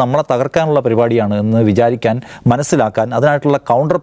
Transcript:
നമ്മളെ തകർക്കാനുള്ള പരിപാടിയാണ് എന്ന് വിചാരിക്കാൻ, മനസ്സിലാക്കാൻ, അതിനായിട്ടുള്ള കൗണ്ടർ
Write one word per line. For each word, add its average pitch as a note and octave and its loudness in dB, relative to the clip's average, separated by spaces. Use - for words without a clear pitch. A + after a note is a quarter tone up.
നമ്മളെ C3+ 0
തകർക്കാനുള്ള C#3+ 0
പരിപാടിയാണ് A2+ 0
എന്ന് A2 0
വിചാരിക്കാൻ, A#2 0
മനസ്സിലാക്കാൻ, A#2+ -2
അതിനായിട്ടുള്ള C#3+ 0
കൗണ്ടർ C3+ 0